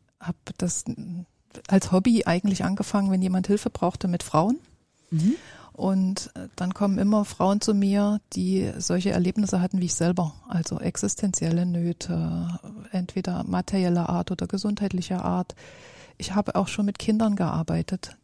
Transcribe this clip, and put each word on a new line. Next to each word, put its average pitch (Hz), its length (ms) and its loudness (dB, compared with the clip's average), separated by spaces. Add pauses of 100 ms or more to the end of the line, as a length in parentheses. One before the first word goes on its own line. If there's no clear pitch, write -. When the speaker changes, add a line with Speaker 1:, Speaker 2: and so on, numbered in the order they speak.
(200)
Speaker 1:
hab - 160 -6 (220)
das - 260 -2 (840)
als 190 240 4
Hobby 214 320 4
eigentlich 180 400 0
angefangen, 196 440 0
wenn 185 120 2
jemand 185 260 0
Hilfe 208 220 2
brauchte - 400 -2
mit 175 120 0
Frauen. 202 380 2 (500)
Speaker 2:
Mhm. 175 260 2 (360)
Speaker 1:
Und, 190 640 0
äh, 185 220 -12
dann 180 160 -4
kommen 196 260 2
immer 208 240 4
Frauen 196 380 0
zu 214 120 2
mir, 202 460 4 (140)
die 185 440 0
solche 180 340 0
Erlebnisse 185 500 2
hatten 185 180 0
wie 180 60 0
ich 165 100 -2
selber, 170 380 0 (160)
also 165 280 -2
existenzielle 175 880 -2
Nöte, 170 960 -2 (320)
entweder 180 540 -4
materieller 180 640 0
Art 170 200 -2
oder 175 160 -4
gesundheitlicher 190 800 -2
Art. 180 320 -2 (600)
Ich - 180 -4
habe 208 200 0
auch 190 120 2
schon 208 180 -2
mit 202 140 -2
Kindern 214 360 2
gearbeitet, 165 880 -2